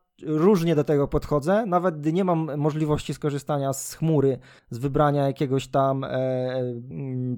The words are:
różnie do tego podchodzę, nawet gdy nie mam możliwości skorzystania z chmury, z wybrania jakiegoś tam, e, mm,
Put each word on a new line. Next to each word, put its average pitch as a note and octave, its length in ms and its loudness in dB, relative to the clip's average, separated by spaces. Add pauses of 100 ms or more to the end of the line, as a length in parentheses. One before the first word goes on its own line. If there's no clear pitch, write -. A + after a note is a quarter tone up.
(220)
różnie E3 520 4
do C#3+ 100 2
tego C#3+ 240 2
podchodzę, D3+ 580 0
nawet F3 340 0
gdy D#3 120 0
nie F#3+ 120 0
mam D#3+ 320 0
możliwości D3+ 580 -2
skorzystania C#3 580 -4
z - 220 -10
chmury, C#3 440 2 (320)
z A#2+ 80 -8
wybrania C#3+ 480 2
jakiegoś C3+ 420 -2
tam, C3+ 360 0
e, - 60 -8
mm, B2+ 1300 -4